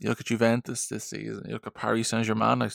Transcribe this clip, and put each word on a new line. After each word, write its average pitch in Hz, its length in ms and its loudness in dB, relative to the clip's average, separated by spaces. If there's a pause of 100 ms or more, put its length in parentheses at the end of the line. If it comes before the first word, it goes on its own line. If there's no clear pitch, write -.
You 110 80 -2
look 117 120 0
at - 60 -10
Juventus 117 600 2
this 107 160 -6
season. 107 420 -8
You - 60 -6
look 110 140 -8
at 107 80 -12
Paris 113 340 0
Saint-Germain, 113 500 2
like, 113 160 -2